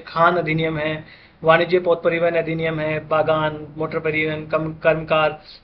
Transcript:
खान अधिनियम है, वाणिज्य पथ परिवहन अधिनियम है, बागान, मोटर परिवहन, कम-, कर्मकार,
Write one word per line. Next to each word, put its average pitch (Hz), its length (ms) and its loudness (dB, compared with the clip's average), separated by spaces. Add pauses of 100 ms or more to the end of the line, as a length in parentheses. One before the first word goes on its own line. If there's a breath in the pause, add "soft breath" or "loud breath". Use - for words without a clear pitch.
खान 170 300 4
अधिनियम 160 400 -2
है, 156 260 -4 (400 soft breath)
वाणिज्य 165 360 4
पथ 170 240 2
परिवहन 170 320 2
अधिनियम 160 440 -2
है, 156 280 -2
बागान, 156 580 0 (120)
मोटर 156 220 -4
परिवहन, 156 480 -2
कम-, 156 260 -2 (100)
कर्मकार, 156 560 0 (240 loud breath)